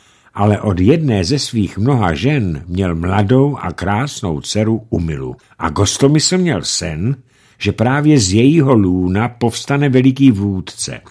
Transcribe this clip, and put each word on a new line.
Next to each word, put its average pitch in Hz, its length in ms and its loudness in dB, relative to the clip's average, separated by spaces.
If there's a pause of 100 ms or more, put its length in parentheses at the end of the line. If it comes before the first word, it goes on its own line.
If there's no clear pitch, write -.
(340)
ale 104 260 2
od 95 200 -2
jedné 117 440 2
ze 135 140 -2
svých 104 400 -4
mnoha 107 360 0
žen 95 520 -2
měl 90 280 -2
mladou 104 640 2
a 92 160 -8
krásnou 101 680 -4
dceru 107 500 -2
Umilu. 73 460 -4 (220)
A 82 120 -4
Gostomysl 139 680 2
měl 156 240 0
sen, 87 540 -4 (420)
že 104 140 -2
právě 143 480 2
z 92 120 0
jejího 135 420 4
lůna 92 540 2
povstane 139 600 -2
veliký 131 420 4
vůdce. 98 680 -4 (100)